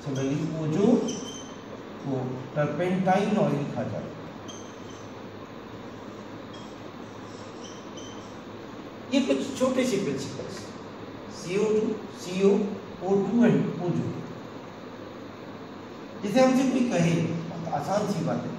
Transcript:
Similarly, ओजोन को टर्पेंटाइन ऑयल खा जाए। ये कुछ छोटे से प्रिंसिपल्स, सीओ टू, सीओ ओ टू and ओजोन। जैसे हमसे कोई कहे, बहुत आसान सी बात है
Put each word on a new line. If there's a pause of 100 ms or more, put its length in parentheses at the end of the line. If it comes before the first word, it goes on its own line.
Similarly, (240)
ओजोन (1040)
को (400)
टर्पेंटाइन
ऑयल (120)
खा
जाए। (4000)
ये
कुछ (200)
छोटे
से
प्रिंसिपल्स, (840)
सीओ
टू, (380)
सीओ
ओ (160)
टू (120)
and (260)
ओजोन। (2000)
जैसे
हमसे
कोई
कहे,
बहुत
आसान (100)
सी
बात
है